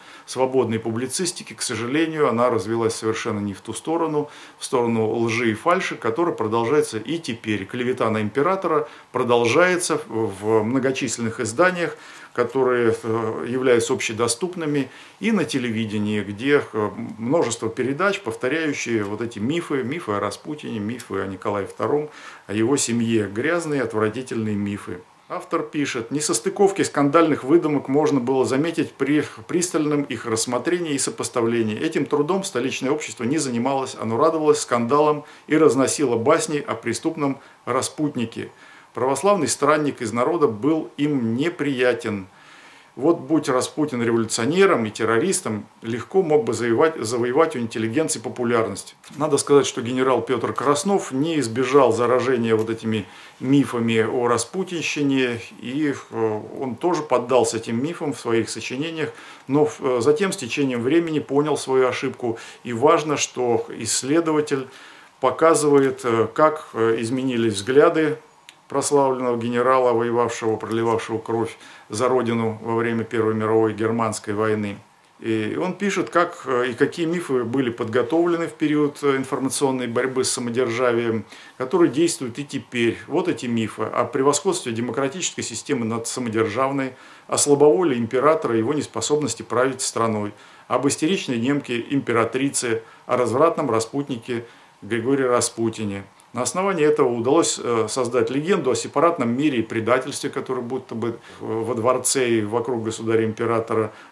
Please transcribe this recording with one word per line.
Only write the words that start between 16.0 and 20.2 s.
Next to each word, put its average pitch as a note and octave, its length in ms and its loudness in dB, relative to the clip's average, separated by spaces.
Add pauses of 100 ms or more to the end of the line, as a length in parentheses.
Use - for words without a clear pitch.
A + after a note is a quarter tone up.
где, A#2 420 0 (120)
э, G#2+ 160 0 (260)
множество A#2 540 0
передач, D3 500 -2
повторяющие B2+ 800 -2
вот G#2 200 -4
эти A2 160 -8
мифы, C#3+ 440 -2
мифы B2 300 -6
о G2+ 80 -2